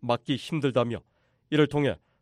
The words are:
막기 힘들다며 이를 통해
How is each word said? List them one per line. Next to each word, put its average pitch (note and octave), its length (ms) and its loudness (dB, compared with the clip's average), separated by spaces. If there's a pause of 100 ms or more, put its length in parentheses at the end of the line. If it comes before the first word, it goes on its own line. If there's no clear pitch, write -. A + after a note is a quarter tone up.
막기 A#2+ 340 -2
힘들다며 A#2+ 640 -2 (500)
이를 D3+ 180 4
통해 C#3 300 -2 (260)